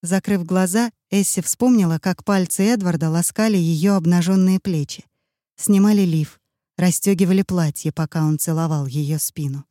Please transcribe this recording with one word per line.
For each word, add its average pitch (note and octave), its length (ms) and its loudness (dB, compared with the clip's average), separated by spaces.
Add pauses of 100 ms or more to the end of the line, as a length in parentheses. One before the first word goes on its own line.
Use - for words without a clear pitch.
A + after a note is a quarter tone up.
Закрыв F#3 440 -2
глаза, F#3 480 0 (180)
Эсси F#3+ 300 0
вспомнила, G3 580 2
как - 260 -4
пальцы F#3+ 380 0
Эдварда F3+ 480 0
ласкали G3+ 460 0
ее E3+ 380 2
обнаженные F#3 640 2
плечи, D#3 440 -6 (520)
снимали G3+ 460 2
лиф, D#3+ 380 -2 (360)
расстегивали F#3 680 2
платье, E3 480 -2
пока D#3+ 340 -4
он D#3 140 0
целовал D#3 480 -2
ее D3 320 -4
спину. C#3 520 -8